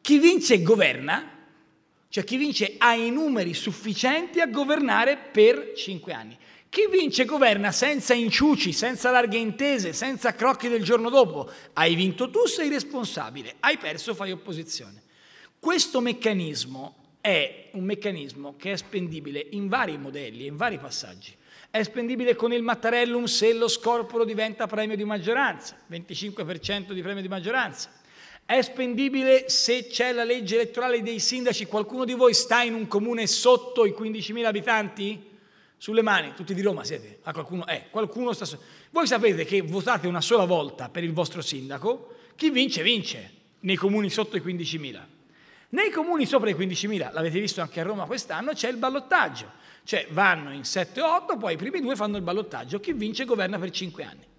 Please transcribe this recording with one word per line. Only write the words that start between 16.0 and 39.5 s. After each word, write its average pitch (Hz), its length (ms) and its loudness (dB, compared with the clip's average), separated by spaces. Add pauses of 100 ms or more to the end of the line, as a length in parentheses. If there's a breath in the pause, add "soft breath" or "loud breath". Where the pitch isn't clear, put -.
meccanismo 160 1040 -4 (160)
è 160 520 0
un 185 120 -6
meccanismo 143 720 -6
che 196 160 -8
è 190 40 -4
spendibile 156 760 -8
in 202 180 -4
vari 196 280 0
modelli, 135 500 -10
in 143 100 -10
vari 214 220 -2
passaggi. 104 580 -14 (400 loud breath)
È 220 60 2
spendibile 240 520 0
con 233 200 0
il 240 80 0
Mattarellum 240 640 0
se 208 280 2
lo 226 160 2
scorporo 233 560 0
diventa 220 420 -2
premio 214 300 -2
di 208 80 -4
maggioranza, 208 720 -2 (120)
venticinque 170 540 -10
per 170 160 -8
cento 196 360 -6
di 185 80 -8
premio 196 180 -6
di 185 80 -8
maggioranza. 196 640 -4 (560 loud breath)
È 247 160 4
spendibile 262 880 2
se 240 360 2
c'è 247 260 0
la 233 120 0
legge 233 300 0
elettorale 233 480 0
dei 226 180 -4
sindaci. 247 460 0
Qualcuno 214 400 -2
di 254 80 -2
voi 247 180 8
sta 233 300 4
in 233 100 0
un 226 140 -4
comune 220 400 0
sotto 240 580 4
i 202 80 4
quindicimila 220 560 -4
abitanti? 208 720 -2 (540 soft breath)
Sulle 220 240 0
mani, 185 340 2
tutti 185 200 -8
di 190 80 -2
Roma 196 200 0
siete? 110 420 -10
Ah, 160 80 -8
qualcuno, 165 340 -8
eh, 156 240 -6
qualcuno 226 420 -4
sta 190 140 -6
so-, 135 120 -10 (300 loud breath)
voi 320 180 0
sapete 202 380 2
che 196 160 0